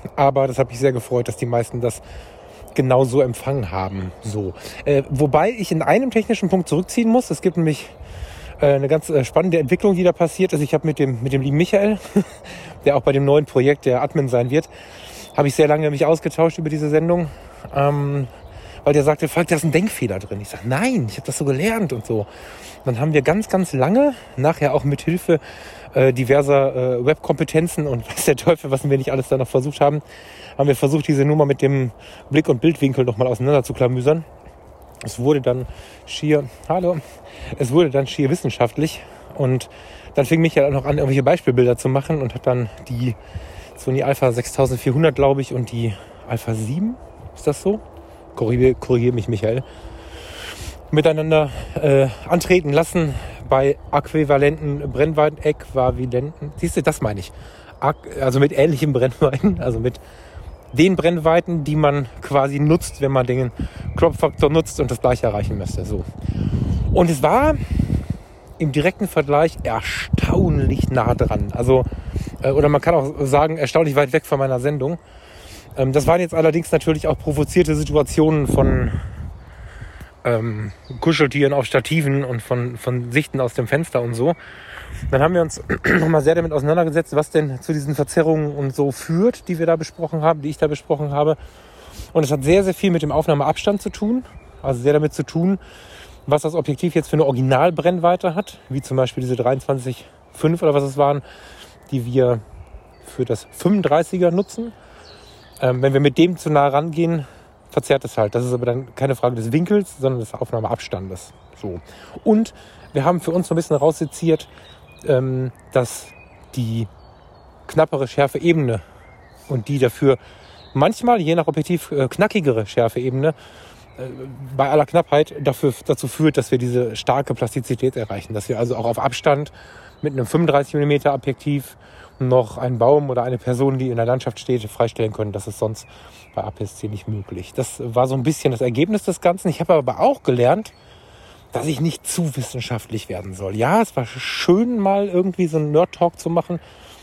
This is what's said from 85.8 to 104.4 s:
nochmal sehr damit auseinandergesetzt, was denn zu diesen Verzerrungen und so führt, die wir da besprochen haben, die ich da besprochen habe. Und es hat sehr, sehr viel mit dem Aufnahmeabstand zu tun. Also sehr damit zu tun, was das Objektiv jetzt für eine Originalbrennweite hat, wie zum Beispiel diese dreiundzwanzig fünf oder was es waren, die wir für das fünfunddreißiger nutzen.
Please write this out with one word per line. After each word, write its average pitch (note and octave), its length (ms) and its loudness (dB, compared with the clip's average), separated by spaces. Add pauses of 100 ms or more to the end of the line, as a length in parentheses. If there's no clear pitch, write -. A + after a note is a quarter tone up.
nochmal D#3 220 2
sehr D#3 120 4
damit E3 180 0
auseinandergesetzt, D#3 640 0
was D3 160 0
denn D3 300 -2
zu - 120 -4
diesen D3 220 -4
Verzerrungen D3+ 600 0
und C#3 200 -4
so C#3+ 180 0
führt, F3+ 560 -2
die F3 100 -4
wir E3 80 -2
da E3 100 4
besprochen D#3+ 460 -6
haben, D#3 200 2
die C#3+ 60 -6
ich D3+ 100 -8
da D#3 80 2
besprochen D3 440 -4
habe. D3 260 2 (760)
Und D#3+ 120 2
es C#3 80 -2
hat C#3+ 100 0
sehr, F3 220 4
sehr F#3+ 100 0
viel G3 160 0
mit E3+ 120 2
dem D3 100 -2
Aufnahmeabstand D#3 720 0
zu G#3 80 -6
tun. A#3 340 -2 (380)
Also C3+ 200 -2
sehr C#3+ 120 4
damit D3+ 180 2
zu - 100 -4
tun, F3+ 360 0 (680)
was D3 160 2
das D#3+ 120 -2
Objektiv D3+ 400 -2
jetzt D#3+ 140 0
für - 80 0
eine D#3 80 4
Originalbrennweite D#3+ 1080 2
hat, - 240 -8 (100)
wie C3 140 -6
zum - 140 -6
Beispiel C3 260 0
diese B2+ 140 -4
dreiundzwanzig C3 680 -2 (260)
fünf E3 300 0
oder D3+ 120 4
was C#3+ 80 2
es C3+ 140 -4
waren, C#3+ 260 2 (680)
die B2+ 120 -2
wir B2 360 2 (640)
für - 200 -6
das A#2 280 -4
fünfunddreißiger F3 800 2
nutzen. G#3+ 400 -4 (880)